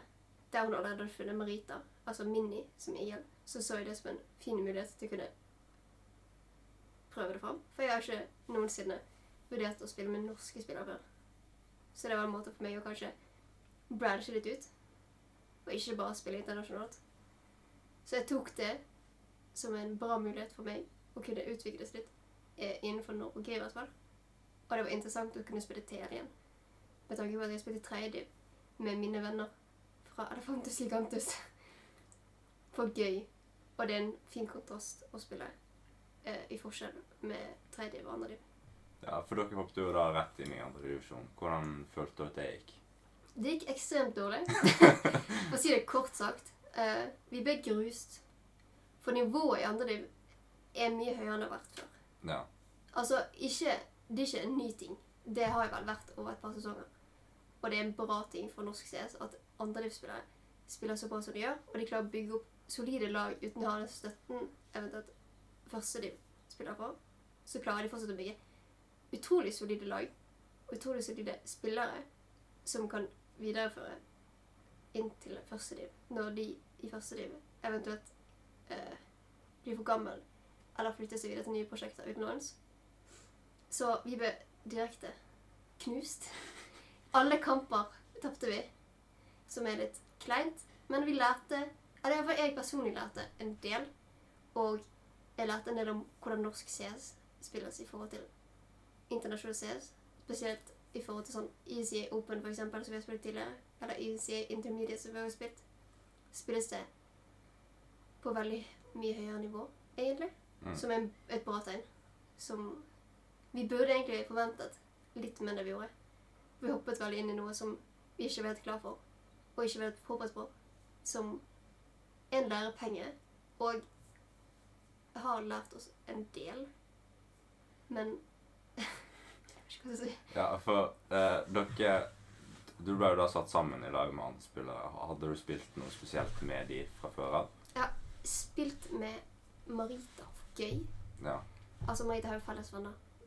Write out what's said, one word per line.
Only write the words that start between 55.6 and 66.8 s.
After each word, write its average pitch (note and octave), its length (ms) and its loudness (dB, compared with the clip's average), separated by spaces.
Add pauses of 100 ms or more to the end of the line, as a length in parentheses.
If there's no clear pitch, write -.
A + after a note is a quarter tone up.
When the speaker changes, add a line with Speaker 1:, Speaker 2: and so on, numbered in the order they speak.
Speaker 1:
jo G#3+ 80 -2
vel G3+ 160 -2
vært - 280 -6
over A3 140 -4
et A3+ 120 -10
par G#3+ 100 -6
sesonger. G#3 320 -6 (760)
Og - 100 -2
det G#3 80 2
er G#3+ 80 2
en G#3+ 100 -2
bra G#3+ 220 2 (120)
ting G#3+ 220 -4
for G#3 140 -4
norsk G#3 200 -6
C - 140 -4
S A3 240 -6
at - 140 -12 (200)
andrediv-spillere G#3+ 640 -2 (480)
spiller - 320 -2
så A3 80 -6
bra G#3+ 160 -2
som G3+ 80 -8
de G#3 80 -2
gjør, C#4+ 160 0 (160)
og A3 60 -2
de A3+ 100 -2
klarer A3 160 0
å G#3 80 -6
bygge A3 240 0
opp - 160 -4 (180)
solide A#3 380 0
lag G#3 320 2
uten A3+ 240 -2
å G#3+ 60 4
ha - 100 4
den A3 80 -4
støtten - 580 -6 (280)
eventuelt G#3 360 -6 (640)
første A3 320 -2
div - 160 -8 (320)
spiller - 240 -6
på. A#3+ 160 -4 (520)